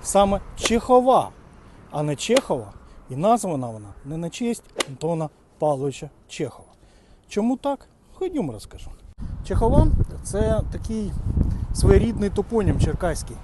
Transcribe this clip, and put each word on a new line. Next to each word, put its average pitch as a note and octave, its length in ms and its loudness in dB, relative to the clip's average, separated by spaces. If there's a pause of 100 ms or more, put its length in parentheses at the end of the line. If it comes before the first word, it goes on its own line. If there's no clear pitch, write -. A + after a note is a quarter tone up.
Саме G3 360 2 (180)
Чехова, A#3 720 4 (600)
а D3 120 -2
не D3 120 0
Чехова. D#3+ 580 0 (360)
І C3 60 -10
названа F3 520 0
вона A2 200 -12 (180)
не D3+ 120 -10
на E3+ 120 -8
честь A#3 340 -6 (260)
Антона D#3 400 -4 (300)
Павловича C#3+ 500 -2 (180)
Чехова. - 420 -10 (580)
Чому A#3 300 -2
так? C#4 300 -6 (260)
Ходімо, D4+ 380 -4
розкажу. - 400 -16 (560)
Чехова — A3+ 400 6 (360)
це A3 380 0 (100)
такий G#3+ 400 -6 (640)
своєрідний G3+ 560 4
топонім F#3+ 500 0
черкаський. - 640 -2